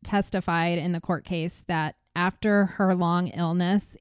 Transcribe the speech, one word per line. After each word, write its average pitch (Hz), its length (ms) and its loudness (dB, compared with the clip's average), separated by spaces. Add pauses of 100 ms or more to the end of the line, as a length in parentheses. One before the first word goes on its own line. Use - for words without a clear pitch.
testified 175 760 0
in 175 140 -2
the 170 80 -4
court - 240 -2
case 170 440 -4
that 160 260 -2 (200)
after 196 520 2
her 185 280 2
long 175 340 2
illness, 175 720 0